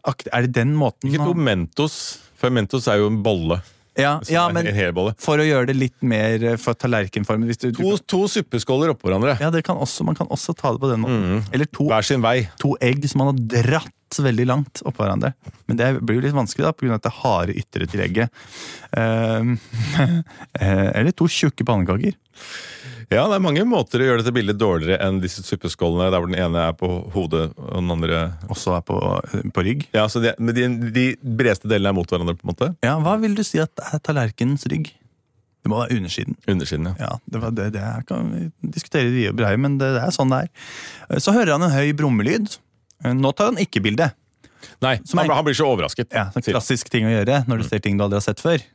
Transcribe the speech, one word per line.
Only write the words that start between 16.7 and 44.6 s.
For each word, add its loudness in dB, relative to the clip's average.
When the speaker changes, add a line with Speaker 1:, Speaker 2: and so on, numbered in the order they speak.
Speaker 1:
på -4
grunn 0
av -4
dette -4
harde 0
ytre -6
til -4
egget. 0
Ehm, 0
<laughs> -2
eh, 2
eller 2
to 0
tjukke 0
pannekaker. 0
Speaker 2:
Ja, 4
det 2
er 0
mange 2
måter 0
å 4
gjøre 4
dette 0
bildet 0
dårligere 2
enn 0
disse -4
suppeskålene, -2
der 2
hvor -4
den -2
ene 2
er -4
på -2
hodet, -2
og -10
den -2
andre 0
Speaker 1:
Også -4
er -2
på, -2
på -2
rygg. -2
Speaker 2:
Ja, 2
så -2
de, 2
men 0
de, 2
de 4
bredeste 0
delene 2
er 2
mot -2
hverandre, -2
på -8
en -4
måte. -2
Speaker 1:
Ja, 2
hva 2
vil 0
du -2
si -2
at -4
er -4
tallerkenens 0
rygg? -4
Det -2
må 0
være 0
undersiden. -4
Speaker 2:
Undersiden, 0
ja. -4
Speaker 1:
Ja, -4
det -6
var -2
det, -2
det -4
her -6
kan -4
vi -6
diskutere -2
i 0
vide 0
og 0
breie, 2
men 2
det, 0
det 0
er 0
sånn 2
det 2
er. -12
Eh, 0
så 4
hører 4
han 2
en 4
høy 2
brummelyd. 2
Eh, 0
nå 2
tar 2
han -4
ikke -2
bilde. 2